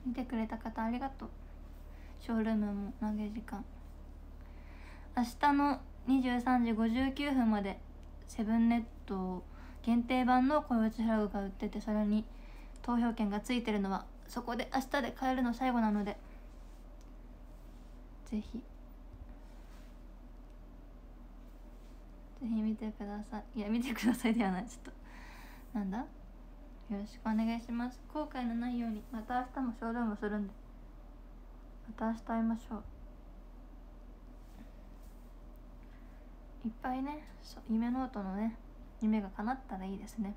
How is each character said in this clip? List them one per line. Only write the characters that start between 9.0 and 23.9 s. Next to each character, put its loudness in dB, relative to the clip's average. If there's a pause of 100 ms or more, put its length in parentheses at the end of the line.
ト 0 (380)
限 6
定 4
版 8
の 8
恋 6
落 2
ち 0
フ 4
ラ 6
グ 4
が 0
売 -2
っ -2
て -2
て、 -2
そ 0
れ 6
に 6 (560)
投 4
票 6
券 2
が 2
つ -2
い 4
て 2
る 4
の 4
は 0 (200)
そ -4
こ 0
で -2
明 6
日 2
で 0
買 2
え 4
る 4
の 4
最 4
後 6
な 8
の 4
で、 0 (2000)
ぜ -2
ひ、 -6
ぜ -8 (3750)
ひ -4
見 4
て -2
く -6
だ -4
さ -6
い。 -6 (140)
い 0
や、 0
見 4
て 0